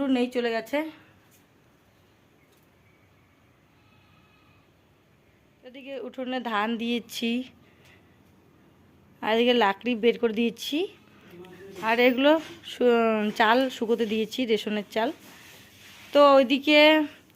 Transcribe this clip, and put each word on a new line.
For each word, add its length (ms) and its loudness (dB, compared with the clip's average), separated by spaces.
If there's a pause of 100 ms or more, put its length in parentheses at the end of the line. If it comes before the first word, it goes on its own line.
নেই, 220 0
চলে 220 -4
গেছে। 280 -4 (4000)
এদিকে 360 -16
উঠোনে 420 -8
ধান 360 -4
দিয়েছি, 520 -4 (1900)
আর 120 -4
এদিকে 200 2
লাকড়ি 420 0
বের 220 0
করে 160 -2
দিয়েছি, 440 -4 (1040)
আর 180 0
এগুলো 320 4 (400)
শু-, 640 0
চাল 220 4 (120)
শুকোতে 360 -4
দিয়েছি, 400 -4
রেশনের 460 -4
চাল। 180 -2 (1000)
তো 80 4 (140)
ওইদিকে 460 4 (560)